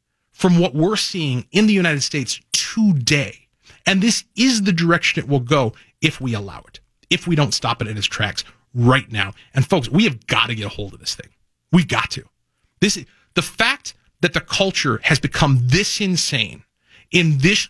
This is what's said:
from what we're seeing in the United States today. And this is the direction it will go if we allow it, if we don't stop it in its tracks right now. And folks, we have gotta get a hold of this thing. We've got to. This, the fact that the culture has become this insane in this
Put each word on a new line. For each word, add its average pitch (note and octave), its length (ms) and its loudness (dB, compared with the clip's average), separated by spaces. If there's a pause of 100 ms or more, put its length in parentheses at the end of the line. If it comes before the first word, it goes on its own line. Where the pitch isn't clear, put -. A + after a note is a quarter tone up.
(320)
from F3+ 260 4
what E3+ 160 2
we're F3 220 2
seeing C#3 560 -4
in G#3+ 160 4
the G#3+ 40 4
United E3 300 2
States - 380 -6 (100)
today. D3 960 0 (400)
And G3 160 2
this A3+ 220 0 (100)
is A#3+ 280 2
the G3 100 2
direction E3+ 500 0
it A#2 60 -10
will C#3+ 100 2
go B2 360 0 (260)
if D#3 200 -4
we B2+ 140 -4
allow G2+ 320 -10
it, - 140 -20 (280)
if - 200 -4
we E3+ 80 2
don't C#3+ 180 0
stop A#2 260 -4
it G2+ 60 -6
in G#2+ 100 -8
its G2+ 100 -6
tracks - 360 -6 (320)
right B2 380 2
now. G2+ 200 -4 (220)
And C3 100 4
folks, C3+ 240 0
we F#3+ 160 4
have C3+ 220 -4
gotta A2+ 300 -2
get G#2 100 -6
a F#2+ 40 -8
hold G2+ 220 -10
of - 60 -20
this - 160 -10
thing. - 160 -20 (400)
We've E3 160 4
got A#2 260 -4
to. - 120 -12 (560)
This, G3+ 180 2 (360)
the F3 80 0
fact - 520 -4 (260)
that B3 120 0
the D#3 80 -2
culture F3+ 640 -2
has D3 160 2
become C#3 420 2
this D3+ 380 0
insane D3 640 -4 (480)
in D#3+ 260 4
this F3+ 320 2